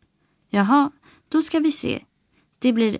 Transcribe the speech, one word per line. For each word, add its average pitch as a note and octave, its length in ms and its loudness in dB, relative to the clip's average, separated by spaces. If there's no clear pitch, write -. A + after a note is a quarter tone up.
Jaha, A#3+ 400 2
då D#4+ 140 0
ska D#4+ 160 -2
vi D4+ 140 0
se. - 320 -6
Det B3+ 140 0
blir A3+ 280 0